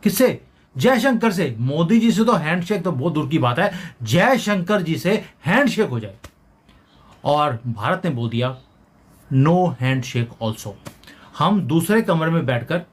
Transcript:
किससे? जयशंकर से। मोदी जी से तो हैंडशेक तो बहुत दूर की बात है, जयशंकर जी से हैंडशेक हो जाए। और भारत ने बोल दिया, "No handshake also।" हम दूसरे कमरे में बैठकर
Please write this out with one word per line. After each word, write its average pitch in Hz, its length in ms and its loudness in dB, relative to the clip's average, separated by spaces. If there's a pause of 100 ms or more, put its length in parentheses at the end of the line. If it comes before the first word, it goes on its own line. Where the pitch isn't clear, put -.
किससे? 208 420 2 (320)
जयशंकर 226 560 2
से। 151 260 -2
मोदी 160 420 2
जी 226 120 4
से 202 120 2
तो 233 80 2
हैंडशेक 170 520 -2
तो 180 80 -2
बहुत 143 200 -2
दूर 143 160 -2
की 156 100 0
बात 123 200 0
है, 202 140 0 (300)
जयशंकर 202 800 2
जी 160 140 -2
से 180 280 -2 (200)
हैंडशेक 220 440 2
हो 120 120 -4
जाए। 98 160 -14 (1080)
और 147 420 0
भारत 123 380 -4
ने 170 60 0
बोल 117 200 -4
दिया, 123 280 -4 (760)
"No 160 480 4
handshake 127 600 -4
also।" 110 260 -6 (680)
हम 190 220 2
दूसरे 165 420 2
कमरे 165 280 0
में 165 160 0
बैठकर 131 360 -2 (100)